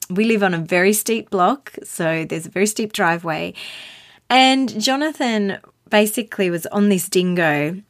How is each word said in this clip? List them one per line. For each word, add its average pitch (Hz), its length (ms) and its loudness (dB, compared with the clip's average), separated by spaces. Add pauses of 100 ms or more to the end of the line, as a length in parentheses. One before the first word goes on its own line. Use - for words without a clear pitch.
We 190 160 0
live 226 180 2
on 190 100 2
a 170 60 -2
very 180 340 2
steep 220 380 -2
block, 196 420 0 (120)
so 160 400 -4
there's 160 220 -8
a - 40 -14
very 190 160 2
steep 208 260 -4
driveway. 170 600 -2 (760)
And 262 520 4
Jonathan 254 800 -2 (300)
basically 208 640 0
was 170 160 -4
on 208 220 2
this 185 200 2
dingo 175 800 0